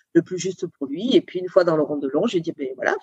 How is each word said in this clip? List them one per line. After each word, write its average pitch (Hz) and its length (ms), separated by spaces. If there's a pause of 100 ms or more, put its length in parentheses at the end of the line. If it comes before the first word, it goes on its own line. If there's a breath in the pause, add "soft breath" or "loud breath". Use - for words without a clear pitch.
(140)
le 170 100
plus 180 160
juste 190 260
pour 147 220
lui. 196 280
Et 165 60
puis, - 160
une 185 100
fois 180 160
dans 165 140
le 151 60
rond 147 140
de 139 120
longe, 156 220
j'ai 165 100
dit, « 165 160
Ben 131 180
voilà, - 280